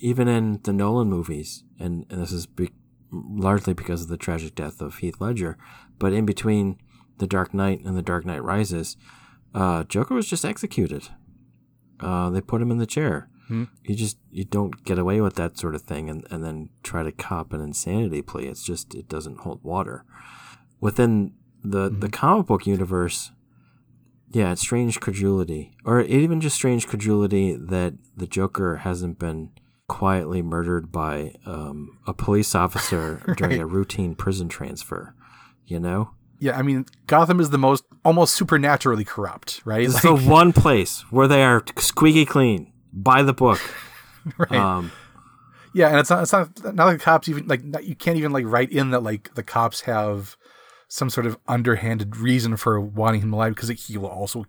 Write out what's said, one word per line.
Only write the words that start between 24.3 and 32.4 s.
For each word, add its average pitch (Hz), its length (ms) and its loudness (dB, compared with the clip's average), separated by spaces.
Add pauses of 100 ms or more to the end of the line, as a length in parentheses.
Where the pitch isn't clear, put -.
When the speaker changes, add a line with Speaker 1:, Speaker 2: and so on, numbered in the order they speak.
Speaker 1:
yeah, 104 200 0
it's 90 120 -4
strange 120 360 -2
credulity, 95 840 -2
or 120 160 4
even 160 400 2
just 151 160 -2
strange 123 320 0
credulity 104 680 0
that 85 400 -4 (220)
the 90 100 -8
Joker 95 520 -2
hasn't 90 400 -6
been 80 320 -8 (380)
quietly 92 540 -2
murdered 85 480 -4
by, 78 440 -6 (120)
um, 73 600 -12
a 98 80 -8
police 104 400 2